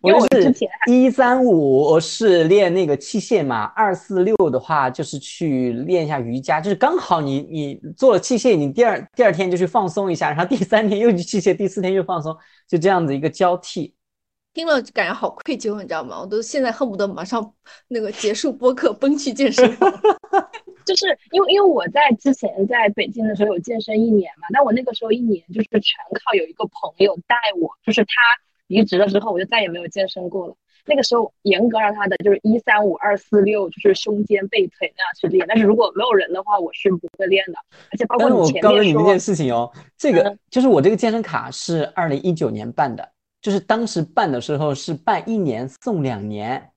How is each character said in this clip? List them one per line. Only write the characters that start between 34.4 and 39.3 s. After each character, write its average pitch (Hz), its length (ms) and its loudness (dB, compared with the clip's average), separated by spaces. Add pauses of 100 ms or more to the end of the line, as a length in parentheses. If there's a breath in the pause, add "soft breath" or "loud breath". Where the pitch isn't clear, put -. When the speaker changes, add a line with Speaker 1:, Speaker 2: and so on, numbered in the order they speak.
Speaker 2:
背 202 200 0
腿 - 300 -10
那 185 60 -4
样 180 60 -4 (100)
去 185 80 -2
练， 170 200 0
但 220 100 0
是 220 80 4
如 214 100 4
果 220 180 2
没 208 100 -2
有 247 100 0
人 185 180 2
的 185 100 -4
话， 208 160 -2
我 170 160 -4
是 - 160 -2
不 180 180 -4 (100)
会 190 100 -4
练 190 200 0
的。 170 60 -12 (380 soft breath)
而 208 60 -12
且 233 80 -2
包 247 120 -2
括 240 120 2
你 233 60 4 (160)
前 - 20 -4
面 165 80 -4
说 208 100 6
Speaker 1:
但 - 0 -
是 - 0 -
我 - 0 -
告 208 60 6
诉 208 60 4
你 175 100 4
们 151 100 2
一 - 20 2
件 190 140 4
事 196 160 -2